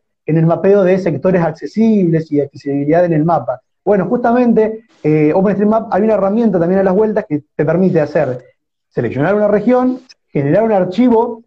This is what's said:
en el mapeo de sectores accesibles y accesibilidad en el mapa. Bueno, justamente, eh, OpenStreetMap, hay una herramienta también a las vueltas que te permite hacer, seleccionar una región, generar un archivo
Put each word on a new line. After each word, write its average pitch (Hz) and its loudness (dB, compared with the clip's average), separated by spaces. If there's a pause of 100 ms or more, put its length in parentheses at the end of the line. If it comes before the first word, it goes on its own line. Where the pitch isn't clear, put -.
(260)
en 156 0
el 160 2
mapeo 190 2
de 185 2
sectores 185 -2
accesibles 165 0
y 143 0
accesibilidad 143 -2
en 170 0
el 156 0
mapa. 139 -2 (240)
Bueno, 190 0
justamente, 233 0 (180)
eh, 151 2
OpenStreetMap, 208 0
hay 185 0
una 220 0
herramienta 196 0
también 185 0
a 196 2
las 185 0
vueltas 214 0
que 147 -4 (100)
te 156 -2
permite 170 0
hacer, 139 -4 (440)
seleccionar 135 -2
una 208 0
región, 247 0 (280)
generar 160 0
un 220 0
archivo 226 0